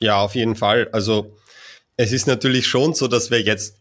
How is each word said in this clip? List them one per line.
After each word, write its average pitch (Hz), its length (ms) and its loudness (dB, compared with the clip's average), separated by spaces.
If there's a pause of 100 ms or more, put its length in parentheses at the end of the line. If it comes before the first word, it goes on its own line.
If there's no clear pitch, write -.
Ja, 104 200 4
auf 101 140 -2
jeden 113 220 -2
Fall. 110 360 0
Also 107 440 -2 (640)
es 113 140 0
ist 127 140 -2
natürlich 127 400 0
schon 147 280 0
so, 131 140 -2
dass 117 220 -2
wir 117 100 2
jetzt 104 400 -4